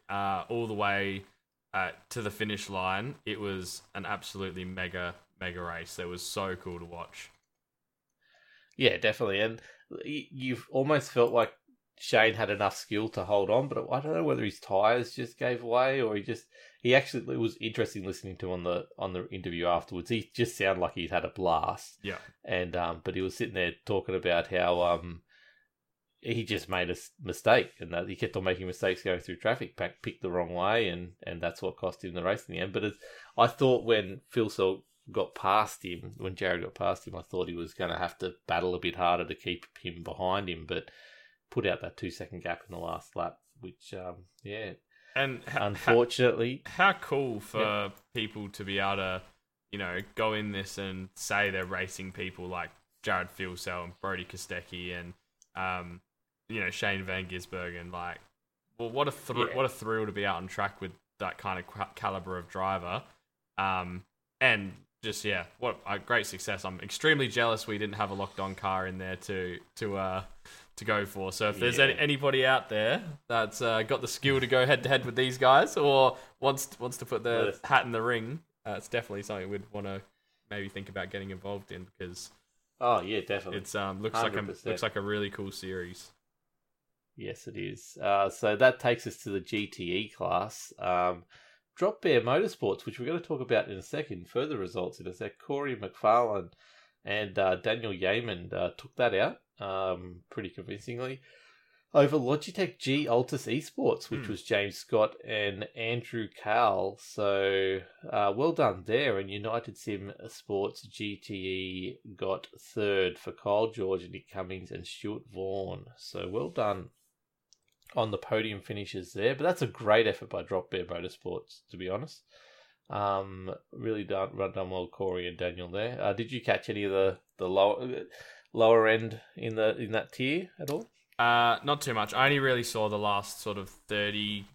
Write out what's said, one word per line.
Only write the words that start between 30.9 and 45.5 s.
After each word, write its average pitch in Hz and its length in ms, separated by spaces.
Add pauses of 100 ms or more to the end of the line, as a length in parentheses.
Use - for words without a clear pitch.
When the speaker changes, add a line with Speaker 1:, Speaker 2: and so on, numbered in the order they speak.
Speaker 2:
and 85 180
that's 85 200
what 92 160
cost - 260
him 87 120
the 87 80
race 95 240
in 87 80
the 87 40
end. 95 140
But - 100
it's, 104 140 (400)
I 117 100
thought 127 380
when 101 440
Phil 110 200
Sel 95 340 (280)
got 95 240
past 101 500
him, 90 320
when 92 180
Jared 90 280
got - 100
past 92 340
him, 90 80
I 87 60
thought 90 260
he 87 80
was 85 200
gonna 85 240
have 87 180
to 90 160 (140)
battle 90 260
a 90 60
bit 85 160
harder 87 300
to - 100
keep - 320 (140)
him 85 220
behind 92 460
him, 82 180
but 90 220 (600)
put 107 160
out 90 160
that 87 160
two-second 90 460
gap 85 240
in 90 80
the 85 60
last 82 340
lap, 85 220 (220)
which, - 340
um, 92 320 (180)
yeah. 104 280 (440)
Speaker 1:
And 131 320
ha-, 131 120